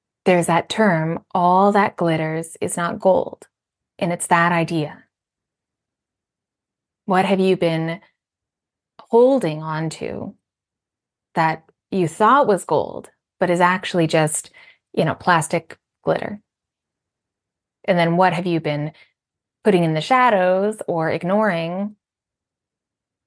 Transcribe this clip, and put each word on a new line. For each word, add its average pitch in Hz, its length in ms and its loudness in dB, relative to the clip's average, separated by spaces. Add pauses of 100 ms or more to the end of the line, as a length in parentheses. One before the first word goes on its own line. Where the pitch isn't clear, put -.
(260)
There's 175 220 2
that 165 220 0
term, 165 600 0
"All 185 400 4
that 208 240 0
glitters 160 640 -4
is 170 160 -6
not 175 220 -6
gold," - 480 0 (500)
and 170 160 -4
it's - 140 -8
that 170 240 2
idea. 165 540 -4 (2000)
What 190 200 2
have 190 140 0
you 190 180 2
been 165 440 -2 (960)
holding 233 640 2
on 156 260 -6
to - 460 -12 (1000)
that 160 340 -4 (220)
you 185 180 0
thought 233 400 4
was 190 160 0
gold, 95 480 -4 (280)
but 180 100 0
is 175 100 0
actually 180 480 0
just, 156 440 -2 (420)
you - 100 -2
know, 151 120 -2
plastic - 640 -2 (260)
glitter? 202 380 -4 (1400)
And 180 160 0
then 170 160 2
what 180 160 4
have 175 140 -4
you 170 160 -2
been 151 320 -6 (720)
putting 185 180 4
in 160 100 0
the 156 60 0
shadows 208 880 2
or 170 240 -2
ignoring 185 880 -2 (1300)